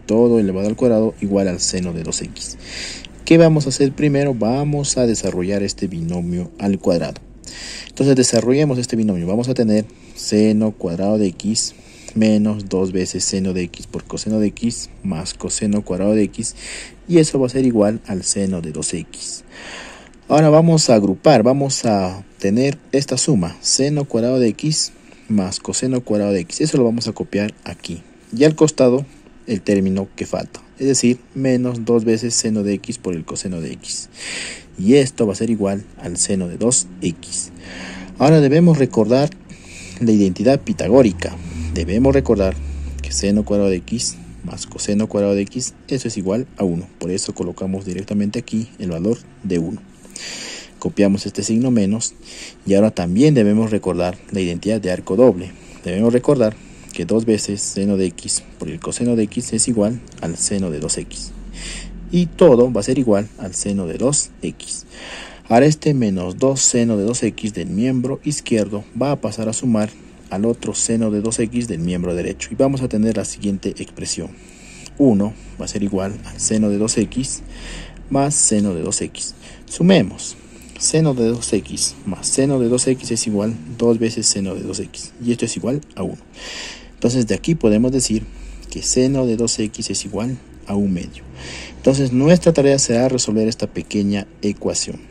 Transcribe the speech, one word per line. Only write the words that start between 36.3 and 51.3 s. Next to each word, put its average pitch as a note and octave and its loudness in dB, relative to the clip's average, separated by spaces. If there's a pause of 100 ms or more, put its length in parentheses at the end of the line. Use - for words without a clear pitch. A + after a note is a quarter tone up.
de F2 -10
dos A#2 0 (140)
x. - -6 (640)
Ahora D#3 6
debemos D3+ 6
recordar B2 4 (680)
la A2+ 2
identidad G#2 4
pitagórica. G#2 2 (400)
Debemos G#2 2
recordar G2+ 2 (480)
que - -8
seno G#2 0
cuadrado G2+ 2
de F#2 2
x A2 -6 (280)
más - -12
coseno G#2 -2
cuadrado G2+ 2
de G2+ 0
x, B2 -6 (120)
eso C3 -4
es G#2+ -6
igual G2+ -2 (100)
a G#2+ -2
uno. F2 -2 (100)
Por F2 -6
eso G2 -4
colocamos F#2+ -6
directamente G2+ -4
aquí A2+ -4 (100)
el F2+ -6
valor F2+ 0 (260)
de F2 0
uno. E2+ -4 (1000)
Copiamos G2 2
este G2+ -6